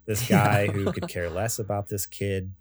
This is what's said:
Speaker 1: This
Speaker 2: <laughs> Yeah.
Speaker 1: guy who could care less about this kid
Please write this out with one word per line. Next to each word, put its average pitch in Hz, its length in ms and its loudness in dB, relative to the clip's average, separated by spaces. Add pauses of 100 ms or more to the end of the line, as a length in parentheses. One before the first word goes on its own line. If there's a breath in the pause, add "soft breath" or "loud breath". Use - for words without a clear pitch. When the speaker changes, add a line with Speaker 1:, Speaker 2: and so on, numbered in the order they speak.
Speaker 1:
This 110 180 -2
Speaker 2:
<laughs> 123 60 -2
Yeah. 104 280 6
Speaker 1:
guy 101 120 2
who 101 220 0
could 92 160 -4
care 85 220 -4
less 98 300 -4
about 104 280 -4
this 101 200 -4
kid 98 540 -4